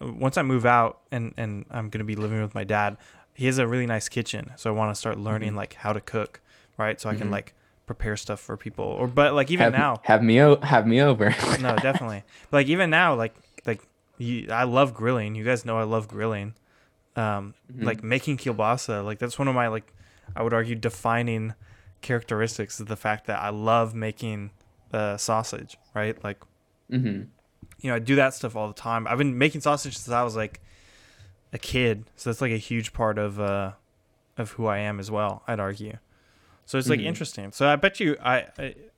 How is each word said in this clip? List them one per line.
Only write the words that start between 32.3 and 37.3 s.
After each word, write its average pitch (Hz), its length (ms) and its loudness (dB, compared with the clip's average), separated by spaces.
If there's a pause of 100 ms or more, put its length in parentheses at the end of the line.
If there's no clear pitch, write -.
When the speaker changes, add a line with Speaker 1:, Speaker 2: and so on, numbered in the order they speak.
Speaker 1:
that's, 113 100 -4
like, 127 120 0
a 113 60 -2
huge 113 340 -6
part 107 260 0
of, 104 220 -4
uh, 98 320 -2 (680)
of 113 140 -6
who 113 140 -4
I 104 120 0
am 104 220 -4
as 101 100 -10
well, 104 360 -2
I'd 113 140 -2
argue. 107 380 -6 (640)
So - 140 -2
it's, 127 100 -2
like, 143 120 4
Speaker 2:
Mm-hmm. 147 80 -2
Speaker 1:
interesting. 104 440 -8